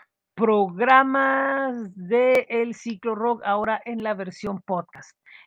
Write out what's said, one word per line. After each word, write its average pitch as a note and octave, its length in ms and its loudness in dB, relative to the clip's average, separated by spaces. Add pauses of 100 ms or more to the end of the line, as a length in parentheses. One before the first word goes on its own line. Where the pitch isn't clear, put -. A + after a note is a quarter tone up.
(360)
programas C4 1600 2
de A#3+ 540 2
el A#3 240 -2
ciclo A3+ 400 -6
rock A3+ 320 -2
ahora G#3 400 0
en A#3 180 -6
la G#3+ 120 -2
versión F#3+ 500 -8
podcast. F3 500 -8 (320)